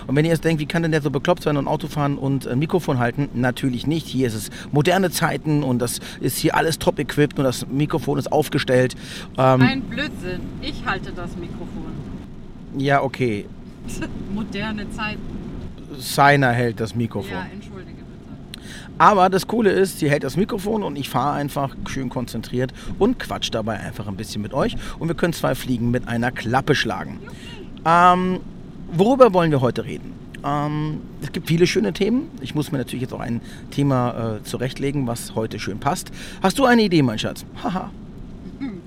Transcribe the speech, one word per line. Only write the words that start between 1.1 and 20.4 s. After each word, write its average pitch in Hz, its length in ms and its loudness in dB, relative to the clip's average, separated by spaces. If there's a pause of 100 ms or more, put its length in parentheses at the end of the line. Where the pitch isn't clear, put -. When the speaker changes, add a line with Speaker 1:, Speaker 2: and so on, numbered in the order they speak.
Speaker 1:
bekloppt 170 320 2
sein 147 140 2
und 139 100 0
Auto 147 220 -2
fahren 143 280 0
und 135 300 0
ein 120 100 0
Mikrofon 151 420 2
halten? 120 340 0
Natürlich 123 520 0
nicht. 156 220 0
Hier 127 200 0
ist 110 80 -2
es 107 140 -6 (220)
moderne 175 400 4
Zeiten 151 500 0
und 127 180 2
das 120 200 -2 (220)
ist 143 160 0
hier - 180 2
alles 151 240 2
top - 200 2
equipped 147 380 0
und 143 60 2
das 123 240 0
Mikrofon 143 500 0
ist 131 140 -2
aufgestellt. 135 640 2 (420)
Ähm, 131 240 8
Speaker 2:
Ein 240 200 6
Blödsinn. 185 580 -6 (220)
Ich 269 240 -6
halte 190 260 -4
das 175 240 -8
Mikrofon. - 560 -10 (880)
Speaker 1:
Ja, 139 260 4
okay. 123 420 -2 (420)
Speaker 2:
<laughs> - 460 -6
Moderne 208 580 -6
Zeiten. 214 280 -6 (800)
Speaker 1:
Seiner 139 540 6
hält 120 260 0
das 107 160 -4
Mikrofon. 107 340 -2
Speaker 2:
Ja, 92 220 -6
entschuldige 95 400 -14
bitte. - 100 -16 (960)
Speaker 1:
Aber 185 320 8
das 185 180 0
Coole 220 240 4
ist, 190 260 2
sie 143 140 2
hält 147 120 2
das 147 140 -4
Mikrofon 208 460 0